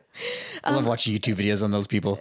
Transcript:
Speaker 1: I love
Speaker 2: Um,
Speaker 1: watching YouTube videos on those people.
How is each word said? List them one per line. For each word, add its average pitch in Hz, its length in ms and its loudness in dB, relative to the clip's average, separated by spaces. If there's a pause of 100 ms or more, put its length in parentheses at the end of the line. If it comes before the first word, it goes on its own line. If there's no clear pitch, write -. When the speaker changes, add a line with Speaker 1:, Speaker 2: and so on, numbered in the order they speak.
(640)
Speaker 1:
I - 80 0
love 139 80 4
Speaker 2:
Um, 120 100 2
Speaker 1:
watching 113 260 0
YouTube 107 200 0
videos 101 280 2
on 104 80 2
those 101 160 0
people. 101 340 0